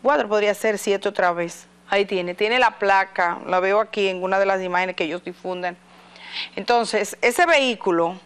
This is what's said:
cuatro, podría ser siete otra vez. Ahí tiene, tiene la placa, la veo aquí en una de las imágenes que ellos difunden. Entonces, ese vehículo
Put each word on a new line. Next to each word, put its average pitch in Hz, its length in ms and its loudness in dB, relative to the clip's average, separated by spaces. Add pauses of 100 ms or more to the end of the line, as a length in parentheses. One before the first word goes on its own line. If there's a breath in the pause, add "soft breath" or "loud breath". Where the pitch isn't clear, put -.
cuatro, 269 240 2
podría 208 260 2
ser 208 240 0
siete 196 300 -2
otra 190 240 2
vez. 170 360 -6 (220)
Ahí 202 140 2
tiene, 180 300 -2
tiene 220 260 0
la 233 120 4
placa, 190 720 0
la 185 160 0
veo 196 180 2
aquí 208 300 -2
en 185 120 -4
una 190 180 0
de 196 60 4
las 190 160 0
imágenes 180 360 -2
que 175 80 -2
ellos 165 180 -6
difunden. 180 540 -8 (800 loud breath)
Entonces, 220 640 0
ese 247 240 2
vehículo 196 800 0